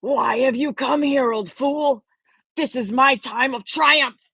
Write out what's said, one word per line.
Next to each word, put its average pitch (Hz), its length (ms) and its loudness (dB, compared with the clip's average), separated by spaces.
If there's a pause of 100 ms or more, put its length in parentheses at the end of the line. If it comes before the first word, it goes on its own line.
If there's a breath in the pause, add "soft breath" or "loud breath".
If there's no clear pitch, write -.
Why 233 400 -2
have 254 160 2
you 277 160 -2
come 277 300 -2
here, 277 300 2
old 208 180 -4
fool? 285 540 -2 (520)
This 311 200 -2
is 214 160 -4
my 262 240 4
time 247 380 -4
of 220 100 -10
triumph. 294 520 2 (180)